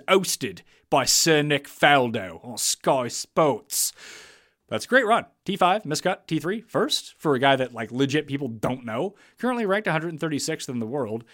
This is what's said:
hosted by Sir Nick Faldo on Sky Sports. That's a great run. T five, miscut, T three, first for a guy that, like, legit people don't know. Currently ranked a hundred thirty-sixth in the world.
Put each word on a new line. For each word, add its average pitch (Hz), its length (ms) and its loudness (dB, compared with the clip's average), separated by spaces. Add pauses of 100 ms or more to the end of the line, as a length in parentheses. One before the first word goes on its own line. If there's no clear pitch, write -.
hosted 180 520 0 (280)
by 135 160 2
Sir 151 380 4
Nick 147 240 0
Faldo 117 760 2
on 117 140 -14
Sky 131 520 0
Sports. - 840 0 (760)
That's 110 180 -6
a - 20 -12
great 254 160 4
run. 214 220 2 (180)
T 196 120 -4
five, 190 260 2
miscut, 175 460 -4
T 160 100 0
three, 196 240 -4
first - 560 -2
for 151 160 0
a 123 40 2
guy 135 180 4
that, 123 180 -2
like, 113 160 -8
legit 139 360 0
people 139 220 -6
don't 123 380 -6
know. 131 300 -4 (200)
Currently 240 300 -2
ranked 202 220 0
a 175 40 2
hundred 160 260 -4
thirty-sixth 156 520 -4
in 123 80 -4
the 113 80 -4
world. 117 480 -6